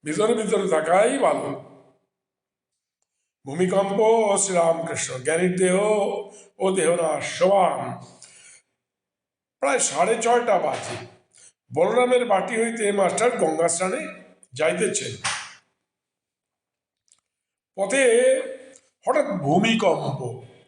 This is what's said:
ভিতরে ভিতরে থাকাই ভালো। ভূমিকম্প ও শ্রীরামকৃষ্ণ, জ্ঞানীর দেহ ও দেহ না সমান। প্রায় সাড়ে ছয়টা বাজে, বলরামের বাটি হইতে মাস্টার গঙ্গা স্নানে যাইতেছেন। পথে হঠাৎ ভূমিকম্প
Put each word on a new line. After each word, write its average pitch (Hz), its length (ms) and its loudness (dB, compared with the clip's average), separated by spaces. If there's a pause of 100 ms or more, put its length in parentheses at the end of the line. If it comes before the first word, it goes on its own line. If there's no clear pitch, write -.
ভিতরে 202 300 0
ভিতরে 202 340 -2
থাকাই 180 500 2
ভালো। 143 440 -2 (1800)
ভূমিকম্প 190 540 0
ও 220 380 4
শ্রীরামকৃষ্ণ, 160 840 -2
জ্ঞানীর 165 360 0
দেহ 185 240 2 (800)
ও 190 140 0
দেহ 175 240 2
না 156 260 -2
সমান। 151 840 0 (1600)
প্রায় 269 200 0
সাড়ে 220 420 0
ছয়টা 233 380 2
বাজে, 135 460 -6 (720)
বলরামের 240 500 2
বাটি 202 320 0
হইতে 226 340 -2
মাস্টার 202 460 0
গঙ্গা 165 300 0
স্নানে 190 400 -4 (460)
যাইতেছেন। 170 580 -2 (2750)
পথে 247 540 4 (720)
হঠাৎ 269 200 2
ভূমিকম্প 160 1160 0 (240)